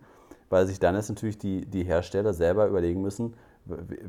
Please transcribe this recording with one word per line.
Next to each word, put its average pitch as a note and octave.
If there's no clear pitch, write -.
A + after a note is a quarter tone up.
weil F#2+
sich F#2+
dann F2+
jetzt G#2
natürlich G#2+
die, F#2+
die F#2
Hersteller F#2
selber G2
überlegen F#2
müssen, A#2
w-, F2
w-, -